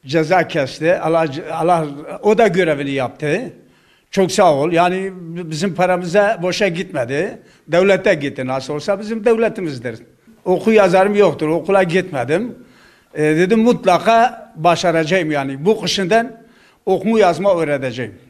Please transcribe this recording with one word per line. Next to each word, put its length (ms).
Ceza 420
kesti. 520
Allah, 260
Allah, 320
o 160
da 100
görevini 440
yaptı. 640
Çok 200
sağ 220
ol. 180
Yani 400
bizim 260
paramıza 680
boşa 260
gitmedi. 720
Devlete 460
gitti 340
nasıl 260
olsa, 260
bizim 260
devletimizdir. 720
Oku 260
yazarım 440
yoktur, 320
okula 360
gitmedim. 720
E, 100
dedim 360
mutlaka 960
başaracağım 760
yani. 340
Bu 160
kışından 500
okuma 340
yazma 360
öğreteceğim. 580